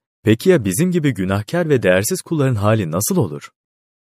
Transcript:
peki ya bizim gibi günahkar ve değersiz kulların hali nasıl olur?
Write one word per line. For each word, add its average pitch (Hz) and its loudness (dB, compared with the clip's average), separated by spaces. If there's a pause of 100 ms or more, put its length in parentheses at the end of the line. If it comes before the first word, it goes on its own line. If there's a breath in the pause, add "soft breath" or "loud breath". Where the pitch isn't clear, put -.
(240)
peki 110 2
ya 147 4
bizim 143 0
gibi 151 0
günahkar 104 -2
ve 120 2
değersiz 95 0
kulların 135 -2
hali 104 0
nasıl 107 -2
olur? 76 -4 (520)